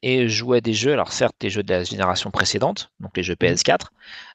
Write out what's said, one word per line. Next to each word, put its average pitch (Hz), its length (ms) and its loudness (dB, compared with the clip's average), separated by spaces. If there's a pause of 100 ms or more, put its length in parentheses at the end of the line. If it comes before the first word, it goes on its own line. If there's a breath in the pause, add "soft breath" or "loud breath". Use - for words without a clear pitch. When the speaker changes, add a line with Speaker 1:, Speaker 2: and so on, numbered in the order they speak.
Speaker 1:
et 127 260 2
jouer 120 300 2
à - 20 2
des 113 140 0
jeux. 120 180 2
Alors 117 200 0
certes, - 300 0
les 107 60 -2
jeux 101 140 -2
de 95 100 -2
la 90 100 2
génération 95 480 -2
précédente, 120 600 -2 (100)
donc - 160 -12
les 92 60 -2
jeux 87 120 -2
Speaker 2:
Mmh. - 20 -16
Speaker 1:
P 90 100 2
S 87 160 2
quatre, - 300 0 (420 loud breath)